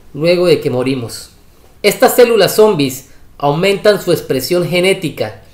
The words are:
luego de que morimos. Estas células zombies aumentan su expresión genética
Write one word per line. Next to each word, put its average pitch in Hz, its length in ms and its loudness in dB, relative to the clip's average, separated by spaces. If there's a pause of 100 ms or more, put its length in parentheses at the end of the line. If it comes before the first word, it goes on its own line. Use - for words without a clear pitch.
(120)
luego 175 320 0
de 160 140 2
que 147 100 -4
morimos. 127 600 -4 (540)
Estas 233 340 2
células 226 380 4
zombies 175 560 0 (260)
aumentan 185 640 0
su 175 100 -2
expresión 156 560 -2
genética 175 720 -4 (120)